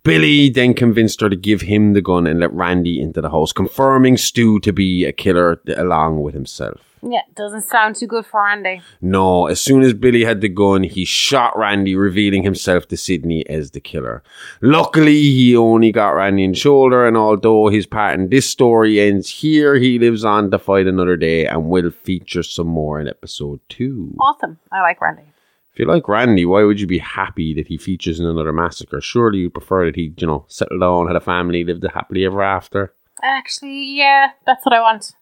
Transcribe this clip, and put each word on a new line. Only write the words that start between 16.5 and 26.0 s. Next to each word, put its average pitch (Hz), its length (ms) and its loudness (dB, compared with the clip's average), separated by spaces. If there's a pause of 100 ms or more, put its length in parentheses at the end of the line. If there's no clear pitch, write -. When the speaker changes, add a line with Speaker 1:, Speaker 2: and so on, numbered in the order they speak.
Speaker 1:
the 87 40 -6
shoulder, 131 480 4
and 113 120 2
although 107 500 4
his 104 180 0
part 101 320 -2
in 92 120 -2
this 131 200 2
story 110 520 2
ends 101 280 0
here, 151 460 2
he 123 240 2
lives 117 240 2
on 104 280 0
to 98 80 -2
fight 98 280 2
another 90 300 0
day 82 280 0
and 78 200 -4
will 87 260 0
feature - 500 -8
some 82 260 -6
more 76 340 -4
in 71 80 -8
episode - 580 -12
two. 120 540 -10
Speaker 2:
Awesome. 170 380 -4 (120)
I 190 80 -6
like 180 220 -2
Randy. 160 220 -4 (500)
Speaker 1:
If - 60 -18
you - 60 0
like 170 220 0